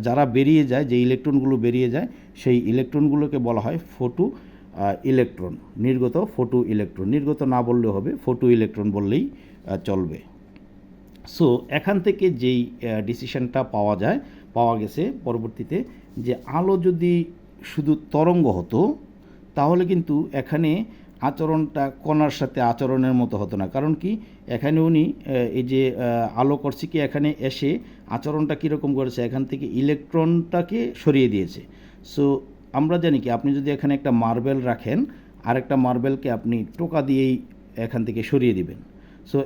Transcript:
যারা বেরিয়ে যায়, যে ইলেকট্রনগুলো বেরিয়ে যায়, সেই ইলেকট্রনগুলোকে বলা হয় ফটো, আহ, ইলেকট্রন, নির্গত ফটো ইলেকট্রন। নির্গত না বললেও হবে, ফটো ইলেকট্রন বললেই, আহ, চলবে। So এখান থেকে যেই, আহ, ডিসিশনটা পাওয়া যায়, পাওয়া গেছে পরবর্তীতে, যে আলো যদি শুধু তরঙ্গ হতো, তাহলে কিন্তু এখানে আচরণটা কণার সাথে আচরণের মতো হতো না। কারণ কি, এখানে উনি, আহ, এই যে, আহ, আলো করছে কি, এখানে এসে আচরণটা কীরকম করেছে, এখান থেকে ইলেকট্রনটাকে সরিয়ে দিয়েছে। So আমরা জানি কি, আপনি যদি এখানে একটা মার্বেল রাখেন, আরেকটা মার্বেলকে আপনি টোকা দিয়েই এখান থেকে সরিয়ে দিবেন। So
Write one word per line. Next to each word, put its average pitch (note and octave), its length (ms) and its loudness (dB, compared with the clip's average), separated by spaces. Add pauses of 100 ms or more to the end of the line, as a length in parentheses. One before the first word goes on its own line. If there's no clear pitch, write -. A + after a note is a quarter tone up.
যারা B2 240 2
বেরিয়ে C#3 380 4
যায়, C3+ 220 0
যে B2 160 2
ইলেকট্রনগুলো C3+ 560 2
বেরিয়ে A#2+ 320 2
যায়, A#2+ 180 -2 (280)
সেই B2 220 2
ইলেকট্রনগুলোকে C#3+ 800 2
বলা A#2 240 0
হয় C3 160 -4 (200)
ফটো, D3 340 0 (440)
আহ, G2 320 -2
ইলেকট্রন, A#2+ 480 0 (220)
নির্গত B2+ 580 0
ফটো B2 280 2
ইলেকট্রন। G2+ 460 -2
নির্গত C#3+ 320 0
না B2+ 200 2
বললেও A#2 300 2
হবে, G2+ 240 -2 (100)
ফটো B2 240 2
ইলেকট্রন G#2+ 420 2
বললেই, G#2 380 0 (360)
আহ, G3 120 -4
চলবে। F#2 400 -4 (1200)
So B2+ 180 4 (120)
এখান F#3+ 300 0
থেকে G3 300 2
যেই, B2 420 0 (120)
আহ, A2 180 -2
ডিসিশনটা B2 640 -4
পাওয়া G#2 320 0
যায়, C3+ 240 0 (340)
পাওয়া A#2 240 2
গেছে D3+ 360 -4 (100)
পরবর্তীতে, A#2 600 -4 (340)
যে B2 180 -2 (100)
আলো F#3 320 0
যদি F3 480 2 (380)
শুধু D3+ 320 0 (160)
তরঙ্গ D#3+ 360 4
হতো, A2+ 480 0 (600)
তাহলে E3+ 300 2
কিন্তু E3 480 0
এখানে D#3+ 520 0 (360)
আচরণটা D3+ 680 -2 (120)
কণার D3+ 260 2
সাথে C3+ 320 -4
আচরণের C3 520 2
মতো A#2+ 240 2
হতো G2 200 -4
না। F#2+ 100 -2
কারণ C#3+ 260 0
কি, F#3 240 -4 (300)
এখানে D3+ 340 0
উনি, D#3+ 320 4 (120)
আহ, C3+ 60 -8
এই B2 320 0
যে, C3 320 2
আহ, A#2 440 -2
আলো C#3 180 4
করছে C#3 300 -6
কি, D#3+ 120 -2
এখানে D3 400 0
এসে C#3 400 -2 (280)
আচরণটা D3+ 480 -2
কীরকম D3 400 -2
করেছে, B2+ 260 -2
এখান B2+ 240 -2
থেকে C3+ 200 -8
ইলেকট্রনটাকে E3 1300 0
সরিয়ে C3+ 320 4
দিয়েছে। G2 340 -2 (540)
So C#3 240 2 (340)
আমরা D#3 240 2
জানি E3 220 2
কি, B2 100 -6
আপনি C3 240 0
যদি C#3 180 -2
এখানে C#3+ 220 0
একটা C#3 180 0
মার্বেল A#2+ 500 0
রাখেন, B2 440 -2 (380)
আরেকটা B2+ 320 0
মার্বেলকে B2+ 560 0
আপনি A#2 340 -2 (120)
টোকা D#3+ 240 -2
দিয়েই C3 360 2 (400)
এখান A#2 280 -4
থেকে A#2 180 -4
সরিয়ে B2+ 300 2
দিবেন। F2+ 240 -4 (560)
So C#3 120 2